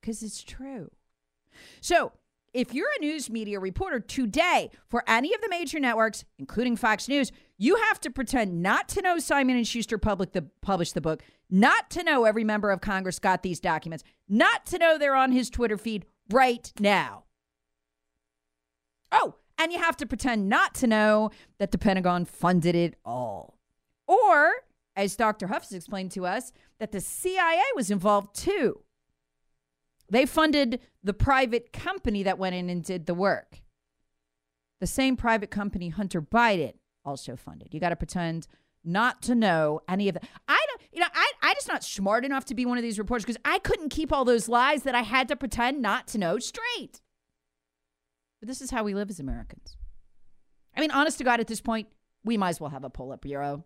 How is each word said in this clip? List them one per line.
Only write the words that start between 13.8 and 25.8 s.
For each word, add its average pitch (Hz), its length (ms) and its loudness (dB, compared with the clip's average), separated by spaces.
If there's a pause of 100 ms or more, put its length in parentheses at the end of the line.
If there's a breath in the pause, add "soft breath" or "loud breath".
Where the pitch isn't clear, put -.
not 311 400 4
to 359 120 -6
know 330 180 6
they're 285 180 2
on 262 180 4
his 247 180 2
Twitter 226 260 0
feed 214 300 -6 (240)
right 247 500 4
now. 175 440 2 (1900)
Oh, - 220 4 (240)
and 330 120 0
you 349 80 -4
have 330 200 0
to 277 80 -6
pretend 220 420 0
not 320 280 2
to 262 100 0
know 214 440 4 (280 loud breath)
that 196 140 -2
the 190 60 0
Pentagon 180 460 2
funded 175 500 2
it 170 200 2 (100)
all. 117 540 -10 (480)
Or, 349 440 6 (440)
as 196 200 -2
Doctor 214 340 0
Huff 277 160 -6
has - 80 -16
explained 190 400 -10